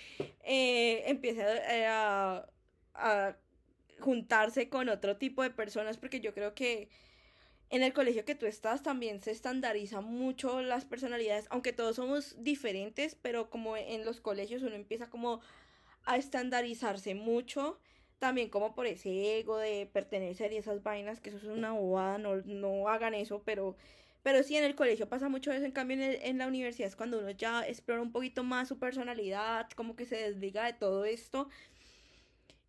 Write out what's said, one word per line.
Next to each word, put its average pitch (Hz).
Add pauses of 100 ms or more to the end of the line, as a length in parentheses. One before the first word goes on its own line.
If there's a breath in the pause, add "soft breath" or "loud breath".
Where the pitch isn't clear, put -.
(440 loud breath)
Eh, 247
empiece 240
a, 226
eh, 226
a, 202 (460)
a 202 (640)
juntarse 233
con 254
otro 202
tipo 262
de 254
personas, 220
porque -
yo 208
creo 208
que 233 (800 soft breath)
en 254
el 262
colegio 240
que 294
tú 233
estás 220
también 240
se 214
estandariza 220
mucho 254
las 254
personalidades, 233
aunque 254
todos 226
somos 277
diferentes, 240
pero 233
como 220
en 220
los 226
colegios 214
uno 226
empieza 226
como 233 (640 loud breath)
a 247
estandarizarse 247
mucho, 240 (400 soft breath)
también 254
como 208
por 247
ese 196
ego 220
de 208
pertenecer 196
y 220
esas 202
vainas, 214
que -
eso 208
es 202
una 220
bobada, 190
no, 208
no 196
hagan 226
eso, 208
pero, 196 (460 loud breath)
pero 269
sí, 285
en 302
el 285
colegio 226
pasa 262
mucho 269
eso, 269
en 269
cambio 262
en 269
el, 269
en 262
la 254
universidad 247
es 190
cuando 226
uno 202
ya 226
explora 233
un 240
poquito 254
más 254
su 269
personalidad, 226
como 233
que 240
se 240
desliga 208
de 233
todo 196
esto. 233 (1200 loud breath)